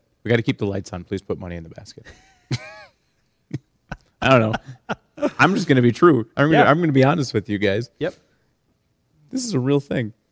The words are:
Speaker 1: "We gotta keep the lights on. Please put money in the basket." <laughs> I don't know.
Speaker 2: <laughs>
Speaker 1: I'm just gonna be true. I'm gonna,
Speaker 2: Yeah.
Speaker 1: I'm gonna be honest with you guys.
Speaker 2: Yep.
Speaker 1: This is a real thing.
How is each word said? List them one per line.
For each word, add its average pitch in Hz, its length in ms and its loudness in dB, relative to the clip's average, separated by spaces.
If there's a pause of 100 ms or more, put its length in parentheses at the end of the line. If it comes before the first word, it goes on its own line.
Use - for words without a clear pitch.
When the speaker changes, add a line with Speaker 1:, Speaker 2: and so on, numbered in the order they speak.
(240)
Speaker 1:
"We - 60 -4
gotta 117 120 2
keep - 160 -4
the 107 80 -4
lights 98 260 -6
on. 87 120 -12
Please 98 180 -8
put - 160 -8
money 87 180 -12
in 82 60 -12
the 82 80 -20
basket." - 360 -20 (440)
<laughs> 123 80 -6 (1600)
I - 80 0 (100)
don't - 20 4 (120)
know. - 840 -8
Speaker 2:
<laughs> - 40 -4
Speaker 1:
I'm 175 160 4
just 202 140 -2
gonna 131 140 4
be 120 100 4
true. 135 440 2
I'm 143 140 2
gonna, 220 140 4
Speaker 2:
Yeah. 160 60 6
Speaker 1:
I'm 156 100 2
gonna 160 120 0
be 131 120 4
honest 143 300 0
with 104 140 -4
you 104 100 -4
guys. 101 400 -2
Speaker 2:
Yep. 160 160 -8 (1160)
Speaker 1:
This 262 140 -8
is 220 100 -6
a 131 60 -2
real 139 200 0
thing. 120 320 -6 (200)